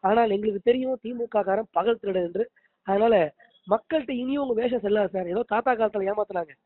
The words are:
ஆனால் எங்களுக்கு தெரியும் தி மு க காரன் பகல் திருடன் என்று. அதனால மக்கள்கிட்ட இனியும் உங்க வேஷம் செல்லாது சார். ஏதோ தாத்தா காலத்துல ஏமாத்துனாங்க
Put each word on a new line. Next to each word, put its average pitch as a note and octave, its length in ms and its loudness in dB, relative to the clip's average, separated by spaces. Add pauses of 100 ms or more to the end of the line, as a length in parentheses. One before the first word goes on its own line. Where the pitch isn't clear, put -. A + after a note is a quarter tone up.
ஆனால் A3 300 4
எங்களுக்கு G3+ 300 -2
தெரியும் B3+ 420 0
தி A#3 100 -8
மு A#3+ 160 -6
க G#3 140 0
காரன் G3 300 0
பகல் A3+ 260 0
திருடன் F#3 260 -2
என்று. F3+ 260 -4 (320)
அதனால G3+ 520 2 (360)
மக்கள்கிட்ட B3 400 0
இனியும் C4 320 -2
உங்க B3+ 120 -2
வேஷம் A#3 260 -2
செல்லாது G3+ 280 0
சார். F#3 200 -4
ஏதோ G#3 180 -2
தாத்தா A3+ 260 0
காலத்துல G#3 400 0
ஏமாத்துனாங்க F#3 380 -4 (160)